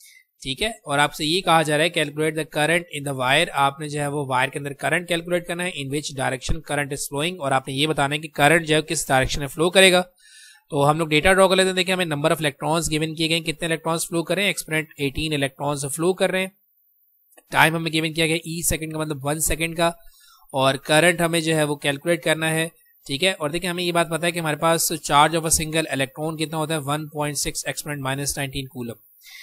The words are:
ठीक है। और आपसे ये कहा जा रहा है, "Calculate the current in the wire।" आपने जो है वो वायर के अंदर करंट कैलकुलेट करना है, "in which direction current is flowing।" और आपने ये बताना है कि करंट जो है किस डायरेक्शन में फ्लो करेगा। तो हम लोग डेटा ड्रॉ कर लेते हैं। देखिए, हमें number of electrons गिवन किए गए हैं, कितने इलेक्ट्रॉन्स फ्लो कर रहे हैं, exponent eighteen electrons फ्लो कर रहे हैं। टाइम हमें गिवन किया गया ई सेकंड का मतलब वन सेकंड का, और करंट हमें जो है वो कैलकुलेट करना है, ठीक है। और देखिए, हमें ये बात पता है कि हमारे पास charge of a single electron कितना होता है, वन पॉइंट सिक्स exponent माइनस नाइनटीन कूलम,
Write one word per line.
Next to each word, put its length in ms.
ठीक 200
है। 240
और 120
आपसे 260
ये 160
कहा 220
जा 140
रहा 100
है, 60
"Calculate 460
the 80
current 360
in 100
the 120
wire।" 280
आपने 400
जो 120
है 80
वो 180
वायर 240
के 80
अंदर 140
करंट 360
कैलकुलेट 380
करना 160
है, 100
"in 220
which 160
direction 460
current 320
is 120
flowing।" 380
और 140
आपने 220
ये 120
बताना 280
है 60
कि 80
करंट 340
जो 120
है 80
किस 260
डायरेक्शन 320
में 60
फ्लो 240
करेगा। 300
तो 120
हम 160
लोग 100
डेटा 240
ड्रॉ 160
कर 80
लेते 100
हैं। 100
देखिए, 180
हमें 120
number 240
of 80
electrons 500
गिवन 260
किए 140
गए 60
हैं, 100
कितने 240
इलेक्ट्रॉन्स 380
फ्लो 160
कर 140
रहे 100
हैं, 80
exponent 320
eighteen 360
electrons 500
फ्लो 240
कर 180
रहे 120
हैं। 100
टाइम 260
हमें 160
गिवन 200
किया 140
गया 100
ई 160
सेकंड 300
का 60
मतलब 260
वन 140
सेकंड 380
का, 200
और 220
करंट 440
हमें 200
जो 140
है 100
वो 120
कैलकुलेट 460
करना 260
है, 340
ठीक 160
है। 120
और 160
देखिए, 200
हमें 140
ये 80
बात 180
पता 160
है 60
कि 60
हमारे 180
पास 360
charge 380
of 100
a 100
single 340
electron 540
कितना 180
होता 180
है, 60
वन 260
पॉइंट 300
सिक्स 320
exponent 300
माइनस 400
नाइनटीन 280
कूलम, 280